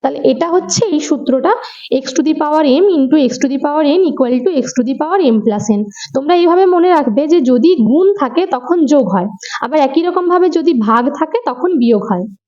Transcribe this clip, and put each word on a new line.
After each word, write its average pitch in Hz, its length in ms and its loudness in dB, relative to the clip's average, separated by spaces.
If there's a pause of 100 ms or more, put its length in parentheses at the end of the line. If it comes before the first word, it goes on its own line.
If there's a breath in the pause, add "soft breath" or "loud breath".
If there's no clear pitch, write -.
তাহলে 277 200 -6 (100)
এটা 330 240 -4
হচ্ছে - 260 -2 (140)
এই 302 140 -2
সূত্রটা, 269 420 -2 (500 loud breath)
x - 20 -18 (120)
to 311 120 0
the 311 140 0
power 302 220 0 (200)
m - 20 4 (120)
into 269 180 2 (140)
x - 20 -2 (100)
to 285 120 0
the 269 120 -4
power 294 180 -2 (140)
n 381 120 2
equal 247 260 -2 (100)
to 381 40 0 (140)
x - 20 -4 (120)
to 254 100 0
the 262 140 -4
power 339 180 -2 (160)
m - 100 2
plus 208 200 -2 (120)
n। 208 40 -2 (340 loud breath)
তোমরা 285 260 0
এইভাবে 349 220 4 (100)
মনে 349 240 4
রাখবে 247 240 0 (100)
যে 349 80 4 (100)
যদি 254 220 4 (180)
গুণ 339 180 4 (140)
থাকে 294 220 -2 (120)
তখন - 220 -2 (140)
যোগ 277 220 4
হয়, 190 140 0 (360 loud breath)
আবার 285 240 -2
একই 269 200 0
রকম 359 260 -2
ভাবে 359 140 2 (100)
যদি 320 140 2 (160)
ভাগ 233 160 2 (160)
থাকে 311 180 -4 (120)
তখন 254 200 -4 (120)
বিয়োগ 233 280 2
হয়। 190 160 -2 (220)